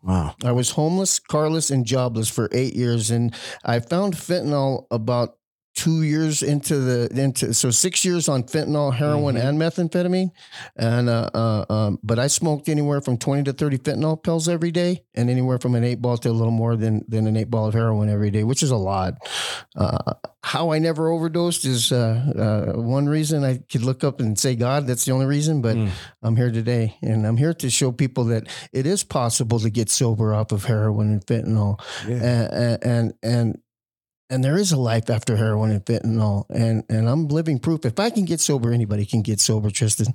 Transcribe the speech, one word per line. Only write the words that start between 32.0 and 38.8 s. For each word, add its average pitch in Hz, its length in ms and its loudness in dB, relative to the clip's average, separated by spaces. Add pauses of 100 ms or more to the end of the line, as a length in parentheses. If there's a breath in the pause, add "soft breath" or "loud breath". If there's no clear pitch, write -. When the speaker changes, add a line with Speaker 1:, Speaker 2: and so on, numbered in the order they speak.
Speaker 1:
Yeah. 120 80 -2
Speaker 2:
And, 117 360 0
and, 117 320 0
and, 117 380 0
and, 117 360 0 (720)
and 131 140 0
there 147 140 2
is 196 140 2
a 147 40 4
life 113 320 0
after 110 300 0
heroin 110 320 2
and 104 160 0
fentanyl, 110 640 0
and, 113 400 0
and 110 180 2
I'm 151 200 2
living 156 300 0
proof. 160 280 -2
If 113 120 -2
I 220 120 0
can 202 160 0
get 165 140 -2
sober, 120 320 0
anybody 104 340 0